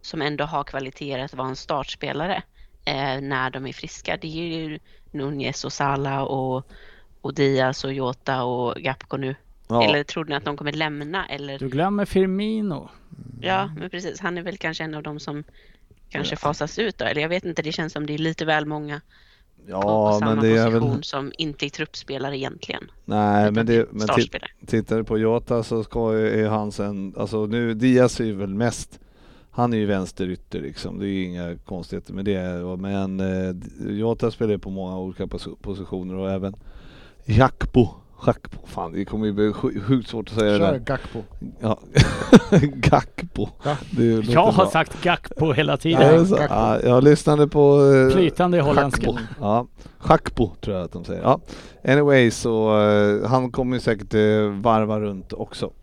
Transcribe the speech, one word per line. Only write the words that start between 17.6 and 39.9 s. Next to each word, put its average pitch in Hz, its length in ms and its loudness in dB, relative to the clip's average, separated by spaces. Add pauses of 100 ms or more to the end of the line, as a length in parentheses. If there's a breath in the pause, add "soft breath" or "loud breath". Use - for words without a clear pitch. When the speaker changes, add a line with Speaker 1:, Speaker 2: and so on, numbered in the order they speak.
Speaker 1:
det 151 100 -4
känns 156 220 -6
som 151 120 -6
det 147 80 -6
är 151 40 -6
lite 160 280 -4
väl 151 200 0
många 151 360 -8 (680 soft breath)
Speaker 2:
Ja, 92 140 -4
Speaker 1:
på, 101 60 0
på 107 320 2
samma 110 160 2
Speaker 2:
men 110 80 0
det 113 140 6
är 113 120 4
väl 113 120 2
Speaker 1:
position 123 220 -2
som 139 340 -6
inte 151 280 -6
är 143 40 -6
truppspelare 139 680 -8
egentligen. - 460 -10 (220)
Speaker 2:
Nej, 104 380 2
Speaker 1:
Utan 107 100 2
Speaker 2:
men 113 120 2
det, 117 80 2
Speaker 1:
det 117 60 6
är 113 120 2
Speaker 2:
men 104 100 -10
ti-, - 20 0
Speaker 1:
startspelare. - 460 0 (180)
Speaker 2:
tittar 110 300 0
du 110 60 -2
på 110 140 -2
Jota 113 460 0
så 113 200 -4
ska 113 340 -2
ju, 110 280 2
är 107 40 0
han 107 220 -2
sen... 101 460 -6
Alltså 107 280 -4
nu, 117 280 -2
Diaz 123 460 4
är 120 60 0
ju 107 100 -4
väl 95 180 -6
mest... 113 460 -4 (520 soft breath)
Han 120 220 0
är 110 40 0
ju 107 80 0
vänsterytter 92 760 -4
liksom, 87 380 -10
det 98 60 -6
är 101 40 -4
ju 95 140 -2
inga 87 320 -8 (100)
konstigheter 92 480 -12
med 98 120 -8
det. 90 520 -4
Men, 95 420 -4
eh, 92 360 -2 (340)
Jota 110 420 -2
spelar 110 200 -2
ju 98 80 0
på 98 100 -12
många 95 300 -8
olika 92 280 -8
pos-, - 340 -10
positioner, 92 540 -8
och 95 160 -4
även 98 240 -4 (720 soft breath)
Gakpo. - 600 4 (380)
Gakpo, - 320 -2 (100)
fan, 87 240 -8
det 95 140 -4
kommer 110 200 -4
ju 104 80 0
bli 104 200 2
sju-, 110 280 -4
sjukt 120 280 0